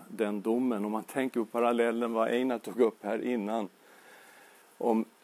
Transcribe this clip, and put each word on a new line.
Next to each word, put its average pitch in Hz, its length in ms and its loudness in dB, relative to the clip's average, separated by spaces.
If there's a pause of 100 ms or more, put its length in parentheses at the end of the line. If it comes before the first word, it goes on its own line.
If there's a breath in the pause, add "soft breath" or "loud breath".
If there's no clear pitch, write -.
den 104 340 -2
domen. 113 440 0
Om 104 60 -2
man 107 120 -4
tänker 131 360 -2
på 110 60 -2
parallellen 117 680 2
vad 113 140 2
Einar 120 320 0
tog 107 200 -6
upp 113 240 4
här 104 180 -2
innan 110 480 -2 (1080 loud breath)
om 113 280 2 (180)